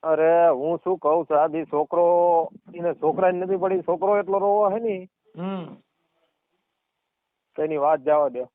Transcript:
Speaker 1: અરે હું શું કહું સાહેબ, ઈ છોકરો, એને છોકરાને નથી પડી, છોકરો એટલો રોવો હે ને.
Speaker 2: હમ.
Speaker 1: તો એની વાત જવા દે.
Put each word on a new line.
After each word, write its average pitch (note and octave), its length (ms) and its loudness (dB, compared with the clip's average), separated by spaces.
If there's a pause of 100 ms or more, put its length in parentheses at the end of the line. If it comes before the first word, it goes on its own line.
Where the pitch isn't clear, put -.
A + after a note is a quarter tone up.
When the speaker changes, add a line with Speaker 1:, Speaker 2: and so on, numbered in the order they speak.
Speaker 1:
અરે D#3+ 460 4
હું D#3 300 0
શું F#3 200 -4
કહું D#3 260 0
સાહેબ, D3+ 300 0
ઈ D#3+ 100 -4
છોકરો, D#3 420 0 (680)
એને E3+ 200 -4
છોકરાને F3+ 460 0
નથી F#3 160 -2
પડી, F#3 260 -2
છોકરો F3+ 340 0
એટલો G3 220 -2
રોવો G3+ 300 2
હે G#3 120 -2
ને. F#3+ 280 -6 (280)
Speaker 2:
હમ. F3+ 400 -10 (1800)
Speaker 1:
તો D3+ 60 -6
એની D#3 140 -4
વાત D3 240 0
જવા D3 280 0
દે. B2 160 -8 (100)